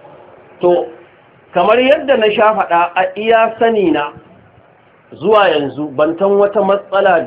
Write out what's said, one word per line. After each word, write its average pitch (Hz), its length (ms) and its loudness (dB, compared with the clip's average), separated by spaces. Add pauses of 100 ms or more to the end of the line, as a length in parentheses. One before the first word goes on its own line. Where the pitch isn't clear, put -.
(600)
To, 175 260 0 (680)
kamar 214 240 2
yadda 269 400 0
na 214 120 2
sha 214 240 2
faɗa 175 400 -2
a 185 80 0 (140)
iya 226 420 0
sani 220 320 0
na 147 220 -4 (1000)
zuwa 190 360 2
yanzu, 147 480 -4
ban 160 220 0
san 196 200 0
wata 202 240 0
matsala 196 640 0